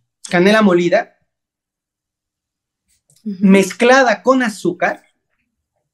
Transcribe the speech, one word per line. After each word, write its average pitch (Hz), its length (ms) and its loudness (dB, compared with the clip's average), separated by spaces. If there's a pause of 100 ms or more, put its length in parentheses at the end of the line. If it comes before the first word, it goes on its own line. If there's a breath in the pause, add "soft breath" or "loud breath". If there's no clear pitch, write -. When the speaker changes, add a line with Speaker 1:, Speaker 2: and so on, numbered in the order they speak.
(300)
Speaker 1:
canela 202 320 2
molida, 175 540 -2 (2000)
Speaker 2:
Ujú. 208 160 -10
Speaker 1:
mezclada 208 840 2
con 254 200 0
azúcar 214 600 -6 (920)